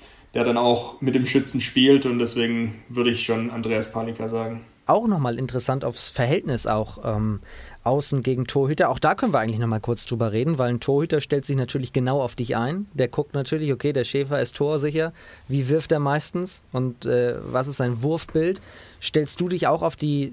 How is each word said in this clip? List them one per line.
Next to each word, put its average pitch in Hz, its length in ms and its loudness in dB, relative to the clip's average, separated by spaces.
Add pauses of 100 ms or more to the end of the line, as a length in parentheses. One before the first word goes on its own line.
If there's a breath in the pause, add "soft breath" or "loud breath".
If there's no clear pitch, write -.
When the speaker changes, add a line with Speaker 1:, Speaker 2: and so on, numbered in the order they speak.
(340 loud breath)
Speaker 1:
der 120 100 2
dann 120 140 2
auch 120 420 2
mit 131 140 2
dem 127 100 4
Schützen 131 380 0
spielt 135 420 6
und 120 140 0
deswegen 117 720 0
würde 120 180 0
ich 117 160 0
schon 113 260 -2
Andreas 113 400 -2
Palika 113 380 -6
sagen. 113 320 -4 (240)
Speaker 2:
Auch 208 220 2
nochmal 139 320 0
interessant 127 480 -2
aufs - 240 -6
Verhältnis 131 560 0
auch, 107 380 -2
ähm, 107 360 0 (420 loud breath)
Außen 139 400 0
gegen 127 240 0
Torhüter. 139 440 2
Auch - 80 -2
da 160 160 4
können 214 180 2
wir 139 60 4
eigentlich 110 220 0
nochmal 113 200 0
kurz 117 240 -4
drüber 113 280 -2
reden, 131 260 0
weil 123 100 2
ein 120 120 0
Torhüter 143 420 2
stellt 143 240 -2
sich 139 100 -2
natürlich 131 380 -2
genau 131 260 2
auf 123 140 -2
dich 117 220 -4
ein. 151 360 -2
Der 131 160 0
guckt - 240 -4
natürlich, 147 400 -2
okay, 139 220 0
der 127 100 2
Schäfer 139 340 -2
ist 123 180 -2
torsicher, 151 580 0 (340 loud breath)
wie 131 220 0
wirft 156 220 2
er 160 60 4
meistens 151 640 -2 (100)
und, 127 340 -4
äh, 123 300 2 (140)
was 127 180 0
ist 139 100 -8
sein 120 240 0
Wurfbild? 160 580 0 (420 loud breath)
Stellst - 380 -2
du 180 80 0
dich 175 180 0
auch 156 140 2
auf 165 160 -2
die 143 360 0